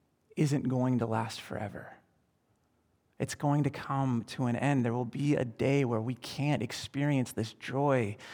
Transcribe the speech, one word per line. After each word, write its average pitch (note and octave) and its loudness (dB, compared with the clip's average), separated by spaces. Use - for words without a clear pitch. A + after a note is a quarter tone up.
isn't D3 0
going B2+ 2
to A#2 0
last A2 -2
forever. - -10
It's - -2
going D3 2
to C#3+ 2
come C3 0
to - -2
an A#2+ 2
end. C3 2
There A#2 0
will B2 -2
be C#3+ 0
a C3 2
day C3 2
where A#2 0
we B2 -2
can't C#3 -2
experience C#3 0
this A2 -4
joy C3 0